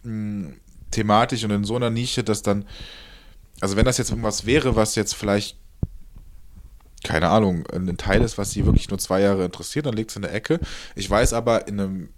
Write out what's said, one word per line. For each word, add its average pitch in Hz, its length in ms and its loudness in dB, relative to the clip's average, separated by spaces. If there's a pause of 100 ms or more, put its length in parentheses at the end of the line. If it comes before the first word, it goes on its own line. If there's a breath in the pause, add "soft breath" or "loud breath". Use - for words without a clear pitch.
mh, 104 460 -6 (420)
thematisch 113 520 2
und 107 80 -2
in 104 120 0
so 107 120 -2
einer 123 140 0
Nische, 120 340 -2
dass 107 200 0
dann, 202 220 0 (920 loud breath)
also 98 160 -2
wenn 110 100 4
das 127 120 2
jetzt 123 140 -2
irgendwas 110 340 -4
wäre, 131 300 2
was 107 180 2
jetzt 104 220 -2
vielleicht, 101 420 -2 (1500)
keine 80 260 0
Ahnung, 92 440 2
ein 90 240 -4
Teil 98 240 4
ist, 113 160 2
was 101 140 -4
sie - 140 0
wirklich - 240 6
nur 98 100 -4
zwei 95 220 2
Jahre 98 240 4
interessiert, 143 420 -6
dann 113 80 -2
liegt's 110 200 -4
in 104 60 -8
der 95 120 -6
Ecke. 156 260 0 (360 loud breath)
Ich 98 140 -8
weiß 120 240 4
aber, 117 340 0
in 101 120 -6
einem 95 380 -4